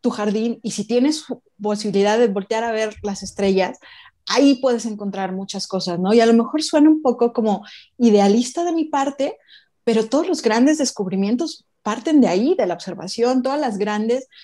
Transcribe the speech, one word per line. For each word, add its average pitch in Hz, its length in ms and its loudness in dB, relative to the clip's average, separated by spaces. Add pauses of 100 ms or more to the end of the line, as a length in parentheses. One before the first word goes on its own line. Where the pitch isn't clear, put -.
tu 247 80 -2
jardín, 220 540 -2
y 220 80 -8
si 208 140 -6
tienes 262 400 0 (360)
posibilidad 208 560 0
de 240 100 4
voltear 202 360 -4
a 233 80 -4
ver 220 320 -4
las 202 180 -8
estrellas, 190 560 -2 (500)
ahí 269 340 4
puedes 240 240 0
encontrar 196 480 -6
muchas 190 340 -10
cosas, 185 320 -4
¿no? 190 140 2
Y 233 80 6
a 233 40 4
lo 226 80 4
mejor 233 300 0
suena 302 260 4
un 311 120 2
poco 240 320 0
como 214 320 -2 (320)
idealista 226 640 2
de 349 80 -2
mi 330 140 -2
parte, 277 520 -4 (460)
pero 220 240 0
todos 302 200 0
los 349 140 -2
grandes 247 360 2
descubrimientos 208 880 -4 (180)
parten 254 380 2
de 214 80 6
ahí, 233 280 2
de 226 80 0
la 175 80 -2
observación, 233 680 -4
todas 277 160 -4
las 233 180 -4
grandes, 214 460 -2 (200)